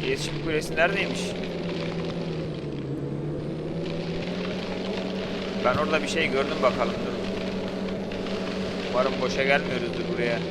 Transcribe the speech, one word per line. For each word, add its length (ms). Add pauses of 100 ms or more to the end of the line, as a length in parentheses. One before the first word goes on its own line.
İletişim 380
kulesi 320
neredeymiş? 440 (4000)
Ben 100
orada 280
bir 40
şey 240
gördüm, 320
bakalım 320 (100)
dur. 80 (1800)
Umarım 300
boşa 220
gelmiyoruzdur 680
buraya. 260 (120)